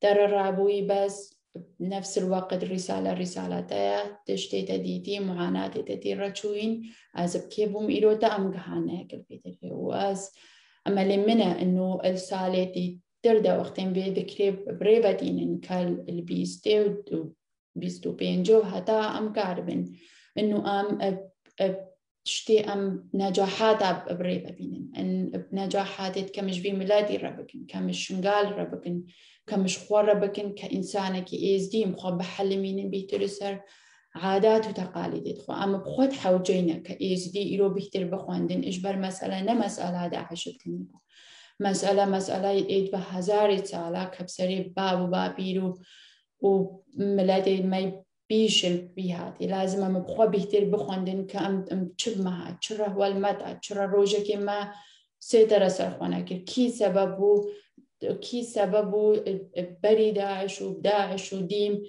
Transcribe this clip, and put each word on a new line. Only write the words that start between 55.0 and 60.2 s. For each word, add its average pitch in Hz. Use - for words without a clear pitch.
سێ -
دەرە 190
سەر 180
خۆ 180
نەکرد. 180
کی 247
سەبەب 190
بوو، 202
کی 240
سەبەب 208
بوو 214
بەری 214
داعش 196